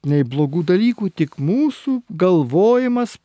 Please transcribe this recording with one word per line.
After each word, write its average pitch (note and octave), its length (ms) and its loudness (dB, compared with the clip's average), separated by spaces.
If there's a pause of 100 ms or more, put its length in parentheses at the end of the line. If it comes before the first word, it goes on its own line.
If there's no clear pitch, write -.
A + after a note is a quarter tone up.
nei C#3+ 200 2
blogų C#3+ 420 -2
dalykų, G3+ 480 0
tik - 240 -4
mūsų B3+ 720 -2
galvojimas F#3+ 1160 0